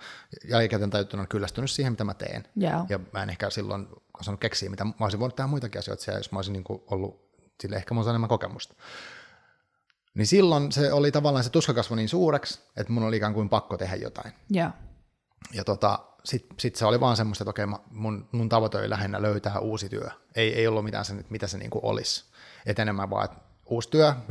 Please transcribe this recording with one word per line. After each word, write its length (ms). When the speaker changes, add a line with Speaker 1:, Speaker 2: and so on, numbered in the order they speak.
Speaker 1:
jälkikäteen 400
tajuttuna 360
kyllästynyt 440
siihen, 220
mitä 120
mä 100
teen. 420
Speaker 2:
Joo. 320
Speaker 1:
Ja 120
mä 100
en 80
ehkä 200
silloin 380
osannut 200
keksiä, 300
mitä 140
mä 160
olisin 200
voinut 160
tehdä 100
muitakin 320
asioita 240
siellä, 160
jos 140
mä 60
olisin 140
niinku 340
ollut, 440
sille 160
ehkä 180
mulla 80
olisi 80
enemmän 180
kokemusta. 460
Niin 120
silloin 460
se 200
oli 200
tavallaan, 320
se 60
tuska 240
kasvoi 220
niin 120
suureksi, 520
että 160
mun 100
oli 140
ikään 180
kuin 140
pakko 280
tehdä 200
jotain. 360
Speaker 2:
Joo. 200
Speaker 1:
Ja 120
tota, 340
sit, 220
sit 180
se 100
oli 140
vaan 160
semmoista, 280
että 60
okei, 160
mä, 120
mun, 420
mun 160
tavoite 300
oli 120
lähinnä 320
löytää 360
uusi 300
työ. 200
Ei, 200
ei 120
ollut 180
mitään 200
sen, 140
että 140
mitä 140
se 120
niinku 240
olisi. 420
Et 120
enemmän 320
vaan, 140
että 120
uusi 240
työ, 240